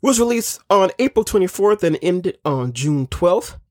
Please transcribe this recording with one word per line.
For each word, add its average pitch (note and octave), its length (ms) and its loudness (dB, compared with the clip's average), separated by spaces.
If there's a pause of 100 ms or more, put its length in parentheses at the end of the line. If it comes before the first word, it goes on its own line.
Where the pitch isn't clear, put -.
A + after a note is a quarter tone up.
was A#3+ 180 2
released A#3 420 -2 (100)
on F#3+ 280 4
April A#3 280 0
twenty-fourth G3+ 580 0
and D#3 160 0
ended F3+ 420 -2
on C3 300 -2
June C3+ 340 -2
twelfth - 520 -2 (120)